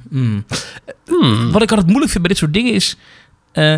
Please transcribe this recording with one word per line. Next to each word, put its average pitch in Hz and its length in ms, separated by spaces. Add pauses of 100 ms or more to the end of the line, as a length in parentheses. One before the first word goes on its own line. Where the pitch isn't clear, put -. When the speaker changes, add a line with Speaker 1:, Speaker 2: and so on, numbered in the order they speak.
Speaker 1:
hmm. 110 360 (600)
Speaker 2:
Hmm. 120 460
Speaker 1:
Wat 214 100
ik 226 80
altijd 202 180
moeilijk 254 240
vind 180 120
bij 180 80
dit 196 60
soort 151 160
dingen 233 200
is, 190 220 (560)
eh, 156 260